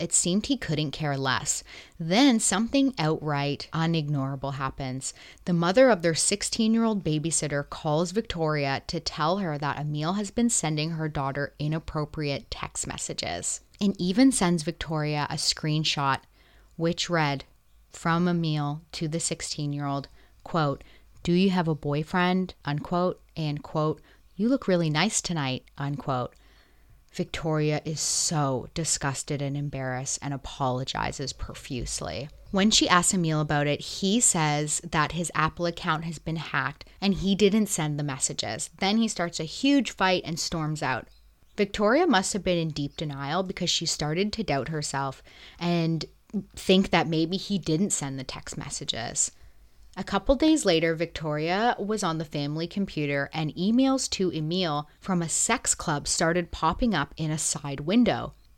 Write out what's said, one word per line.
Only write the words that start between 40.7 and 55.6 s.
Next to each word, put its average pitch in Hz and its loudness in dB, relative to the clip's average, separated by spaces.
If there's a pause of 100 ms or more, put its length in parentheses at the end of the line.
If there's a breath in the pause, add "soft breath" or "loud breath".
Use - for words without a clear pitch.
out. 127 -2 (500)
Victoria 214 4
must 196 4
have 190 -4
been 175 2
in 160 -2
deep 143 -6
denial 147 -4
because 180 -4
she - 0
started 165 -2
to - -6
doubt 139 -2
herself 139 -4 (380 loud breath)
and 165 0 (500)
think 190 4
that 165 4
maybe 165 0
he 196 -2
didn't 160 0
send 135 -4
the 131 -6
text - -12
messages. - -4 (640 soft breath)
A 185 -4
couple 202 2
days 311 4
later, 165 4
Victoria 170 0
was 202 -4
on 160 0
the 165 -4
family 151 -4
computer 147 -2
and 156 -4
emails 262 2
to 185 0
Emil 156 -2 (100)
from 180 0
a 160 -2
sex - 0